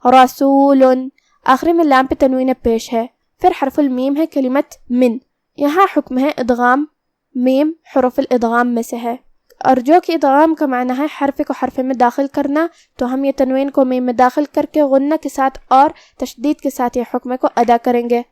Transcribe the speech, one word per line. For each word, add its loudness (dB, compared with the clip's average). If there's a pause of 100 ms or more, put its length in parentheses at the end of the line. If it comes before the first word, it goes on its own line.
رسول، 4 (640)
آخری 2
میں 2
لام 2
پہ -4
تنوین 0 (100)
پیش -2
ہے، -2 (360)
پھر 4 (100)
حرف -4
المیم 0
ہے 0
کلمت -4 (140)
من، 0 (400)
یہاں 0 (120)
حکم -4
ہے 0
ادغام، 0 (500)
میم 0 (240)
حروف 0
الادغام 0
میں -2
سے -10
ہے، -6 (460)
اور 2
جو 0 (100)
کہ -8
ادغام 2
کا -4
معنی -2
ہے -4 (160)
حرف -4
کو -6 (100)
حرف -6
میں -2
داخل 0
کرنا، -2 (340)
تو -4
ہم -4
یہ -2
تنوین 0
کو 2
میم -2
میں -2
داخل 2 (100)
کر -2
کے 0
غنہ 0
کے -8
ساتھ -4
اور 4 (280)
تشدید -4
کے -4
ساتھ -4
یہ -2 (100)
حکم -6
کو -4
ادا 2
کریں 0
گے۔ 0 (100)